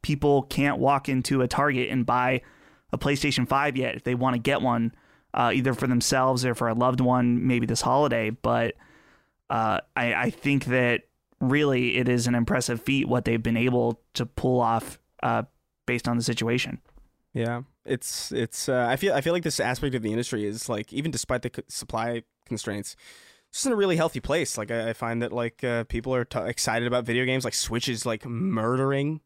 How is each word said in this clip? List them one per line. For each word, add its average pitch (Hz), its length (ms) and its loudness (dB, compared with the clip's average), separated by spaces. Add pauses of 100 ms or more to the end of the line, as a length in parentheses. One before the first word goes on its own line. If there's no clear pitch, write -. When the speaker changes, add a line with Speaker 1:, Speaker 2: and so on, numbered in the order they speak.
Speaker 1:
people 143 400 4
can't 139 360 0
walk 135 300 2
into 135 320 2
a 127 80 4
Target 135 420 2
and 123 140 0
buy 123 380 2 (500)
a - 60 -4
PlayStation 139 500 0
five 139 260 2
yet 127 200 -2
if - 100 -12
they 127 100 0
wanna 123 240 2
get 139 220 0
one, 117 340 0 (380)
uh, 120 220 2
either 131 180 2
for 123 140 -2
themselves 127 580 2
or 123 100 0
for 117 140 0
a 113 60 0
loved 127 260 2
one, 123 460 4
maybe 123 180 2
this 117 160 0
holiday. 123 480 2
But, 117 460 0 (760)
uh, 110 320 0 (160)
I, 120 180 0
I 120 160 0
think 143 360 0
that 123 380 2 (360)
really 131 580 2
it 123 100 2
is 120 180 2
an 123 80 2
impressive 120 480 0
feat 139 260 0
what 123 160 0
they've 117 180 0
been 117 140 -2
able 120 440 0 (140)
to 123 120 -2
pull 127 340 0
off, 113 380 0 (240)
uh, 117 220 0 (420)
based 120 220 -2
on 120 80 0
the 117 80 0
situation. 117 560 -2 (520)
Speaker 2:
Yeah, 120 300 -4 (220)
it's, - 480 -6
it's, - 360 -4
uh, 127 200 2
I 127 80 2
feel, - 180 0
I 143 60 2
feel 160 120 0
like 175 120 0
this 156 160 -2
aspect 123 340 -2
of 120 80 -2
the 110 80 -2
industry 113 340 -2
is, 104 240 -6
like, 107 240 -6
even 143 200 -4
despite 127 300 -4
the 120 120 -6
c-, - 140 -10
supply 117 560 -6 (220)
constraints, 104 500 -8 (540)
it's - 80 -10
just - 80 -2
in 262 60 2
a 226 40 2
really 196 200 2
healthy 165 220 0
place. 151 400 -2
Like, 107 140 -6
I, 113 180 -2
I - 40 -4
find 117 280 -4
that, 120 80 -4
like, 120 320 -6
uh, 120 220 -2
people 131 280 -4
are 123 120 0
t-, - 160 -6
excited 117 480 -2
about 123 160 0
video 120 200 0
games. 127 200 0
Like, 113 100 -4
Switch - 340 -2
is, 117 160 -4
like, 113 220 -4
murdering. 135 1000 0